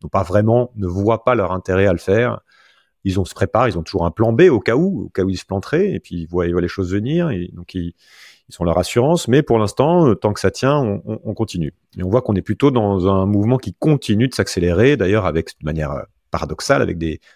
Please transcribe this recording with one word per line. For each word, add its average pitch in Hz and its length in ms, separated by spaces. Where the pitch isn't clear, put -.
n'ont 80 60
pas 98 140
vraiment, 110 520
ne 104 100
voient 101 380
pas 127 100
leur 95 200
intérêt 92 320
à 98 80
le 87 40
faire, 113 440
ils 95 160
ont, - 20
se - 100
préparent, 113 360
ils 85 80
ont 80 60
toujours 85 220
un 87 60
plan 113 220
B 170 180
au 117 80
cas 113 160
où, 156 300
au 92 40
cas - 140
où 95 60
ils 92 80
se - 80
planteraient, 156 460
et 92 100
puis 87 220
ils - 20
voient, 87 200
ils 87 60
voient 87 100
les 87 60
choses 90 240
venir, 143 380
et 90 240
donc 87 200
ils, 87 200
ils - 40
sont 87 120
leur 82 120
assurance, 123 520
mais 135 120
pour 117 160
l'instant, 143 520
euh, 101 60
tant 104 180
que - 80
ça 95 100
tient, 139 260
on, 107 280
on, 110 180
on 107 100
continue. 87 400
Et 90 60
on 92 60
voit 120 120
qu'on 107 140
est 90 60
plutôt 107 280
dans 101 380
un 95 180
mouvement 104 320
qui 98 160
continue 135 540
de 123 80
s'accélérer, 95 640
d'ailleurs 101 280
avec, 80 320
de - 80
manière, 76 260
euh, 71 100
paradoxale, 82 500
avec 87 160
des, 80 240